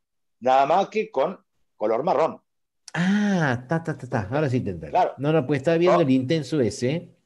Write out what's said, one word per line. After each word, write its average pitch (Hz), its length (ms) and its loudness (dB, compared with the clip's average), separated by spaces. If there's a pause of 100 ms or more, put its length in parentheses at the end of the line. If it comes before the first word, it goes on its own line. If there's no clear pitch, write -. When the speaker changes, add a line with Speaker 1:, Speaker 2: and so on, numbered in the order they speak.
(400)
Speaker 1:
nada 131 260 4
más 180 240 2
que 214 200 -4
con 160 300 -2 (360)
color 113 280 -2
marrón. 160 380 0 (520)
Speaker 2:
Ah, 180 760 0
ta, 165 160 -2
ta, 156 140 -6
ta, 123 100 -14
ta. 110 240 -4
Ahora 147 180 0
sí 120 120 0
te 95 100 -6
entendí. 80 200 -10
Speaker 1:
Claro. 160 260 0
Speaker 2:
No, 139 140 -2
no, 160 140 2
pues 147 120 -2
estaba 165 200 0
viendo 175 200 4
Speaker 1:
No. 170 60 4
Speaker 2:
el 139 60 0
intenso 139 500 0
ese, 127 560 -2 (100)